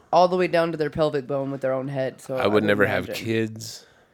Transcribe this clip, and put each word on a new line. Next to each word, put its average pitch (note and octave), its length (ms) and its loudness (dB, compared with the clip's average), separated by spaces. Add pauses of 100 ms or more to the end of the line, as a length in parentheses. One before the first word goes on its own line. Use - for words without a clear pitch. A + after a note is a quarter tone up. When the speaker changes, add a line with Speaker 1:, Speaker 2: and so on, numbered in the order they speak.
(120)
Speaker 1:
all F3+ 160 6
the F3+ 80 0
way F3+ 120 0
down E3+ 240 0
to E3 60 -6
their D3 120 -2
pelvic D3 360 0
bone C3+ 240 -4
with C3+ 120 -8
their C3 100 0
own C3 160 -4
head, C3 320 -4
so C3 160 -8
Speaker 2:
I B2+ 60 -2
Speaker 1:
I A2 40 4
Speaker 2:
would G#2 80 4
Speaker 1:
would G#2+ 100 4
Speaker 2:
never G#2 220 4
have G2 200 0
Speaker 1:
imagine. G#2 180 -8
Speaker 2:
kids. A2+ 600 -4 (280)